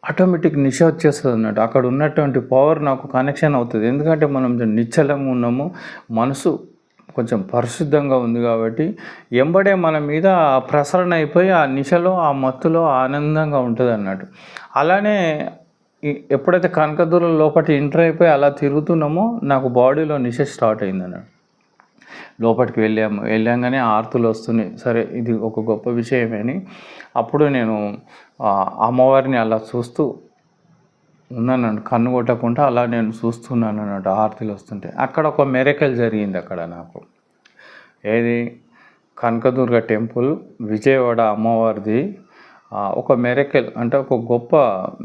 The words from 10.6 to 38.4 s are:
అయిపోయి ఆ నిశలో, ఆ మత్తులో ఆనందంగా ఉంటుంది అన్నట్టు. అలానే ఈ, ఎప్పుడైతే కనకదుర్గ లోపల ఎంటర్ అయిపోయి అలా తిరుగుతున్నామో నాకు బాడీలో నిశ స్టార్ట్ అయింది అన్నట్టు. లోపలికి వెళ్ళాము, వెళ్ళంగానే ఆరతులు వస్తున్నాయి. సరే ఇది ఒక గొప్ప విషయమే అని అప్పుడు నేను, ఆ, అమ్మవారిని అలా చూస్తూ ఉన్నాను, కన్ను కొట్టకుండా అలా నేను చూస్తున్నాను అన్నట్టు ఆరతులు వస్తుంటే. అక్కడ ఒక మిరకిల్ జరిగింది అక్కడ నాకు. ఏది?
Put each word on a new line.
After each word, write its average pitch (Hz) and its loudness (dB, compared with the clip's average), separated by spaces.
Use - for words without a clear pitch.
అయిపోయి 165 2
ఆ 160 4
నిశలో, 170 0
ఆ 151 2
మత్తులో 156 0
ఆనందంగా 147 0
ఉంటుంది 120 0
అన్నట్టు. 95 -4
అలానే 175 0
ఈ, 143 -4
ఎప్పుడైతే 175 2
కనకదుర్గ 165 0
లోపల 156 2
ఎంటర్ 143 0
అయిపోయి 165 4
అలా 143 4
తిరుగుతున్నామో 156 0
నాకు 135 0
బాడీలో 139 2
నిశ 123 -4
స్టార్ట్ 110 0
అయింది 95 -4
అన్నట్టు. 90 -14
లోపలికి 117 2
వెళ్ళాము, 107 0
వెళ్ళంగానే 120 0
ఆరతులు 117 0
వస్తున్నాయి. 113 -4
సరే 117 -2
ఇది 117 -4
ఒక 110 -4
గొప్ప 110 -2
విషయమే 120 -2
అని 143 -6
అప్పుడు 143 0
నేను, 110 -2
ఆ, 98 0
అమ్మవారిని 131 4
అలా 110 0
చూస్తూ 120 -4
ఉన్నాను, 120 -2
కన్ను 120 0
కొట్టకుండా 120 0
అలా 123 2
నేను 117 -2
చూస్తున్నాను 117 -4
అన్నట్టు 98 -4
ఆరతులు 107 -2
వస్తుంటే. 101 -14
అక్కడ 135 -2
ఒక 147 0
మిరకిల్ 135 2
జరిగింది 104 -2
అక్కడ 87 -8
నాకు. 85 -14
ఏది? 117 -2